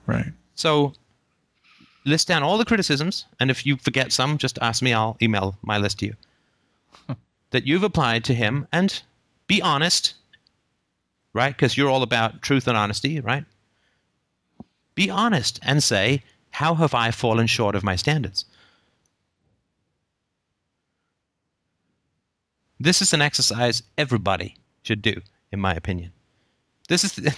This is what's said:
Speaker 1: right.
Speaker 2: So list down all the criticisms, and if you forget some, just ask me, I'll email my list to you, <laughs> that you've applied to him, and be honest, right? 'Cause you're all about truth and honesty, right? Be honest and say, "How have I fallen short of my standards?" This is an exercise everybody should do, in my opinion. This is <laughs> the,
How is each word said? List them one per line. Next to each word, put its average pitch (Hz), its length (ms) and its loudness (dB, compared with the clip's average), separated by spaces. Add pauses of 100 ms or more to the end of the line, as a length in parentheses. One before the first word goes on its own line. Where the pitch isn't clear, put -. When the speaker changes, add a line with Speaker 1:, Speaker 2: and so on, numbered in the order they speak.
Speaker 1:
right. 120 260 -2 (220)
Speaker 2:
So 147 400 2 (1080)
list 156 240 2
down 165 140 2
all 180 160 2
the 233 60 2
criticisms, 175 600 -2 (160)
and 131 100 2
if - 160 -2
you 139 100 2
forget 127 360 -2
some, 143 260 0
just - 220 -4
ask 117 220 0
me, 127 100 2
I'll 113 300 2
email 98 400 2
my 104 160 0
list 101 220 -2
to 101 60 -4
you, 107 100 -8 (920)
<laughs> 127 80 -8 (340)
that 127 160 -2
you've 170 180 2
applied 123 400 0
to 127 100 0
him, 117 380 0
and 185 300 0 (440)
be 196 160 2
honest, 165 520 0 (1160)
right? 127 240 0
'Cause 127 200 2
you're 139 140 2
all 131 120 2
about 113 400 -2
truth 135 260 0
and 117 80 2
honesty, 107 440 -2
right? 123 240 -2 (1500)
Be 190 140 2
honest 190 520 0
and 143 200 2
say, 117 400 2 (280)
"How 165 260 0
have 156 180 2
I 117 160 2
fallen 113 360 2
short 104 280 0
of 95 100 -2
my 95 120 0
standards?" - 480 -4 (4000)
This 170 200 2
is 196 140 0
an 147 80 4
exercise 120 600 0 (140)
everybody 101 600 -2 (260)
should 107 180 -4
do, - 200 -2 (320)
in 101 80 -4
my 95 140 0
opinion. 87 380 -6 (760)
This 175 160 0
is 196 80 -4
<laughs> - 40 -16
the, - 60 -12 (160)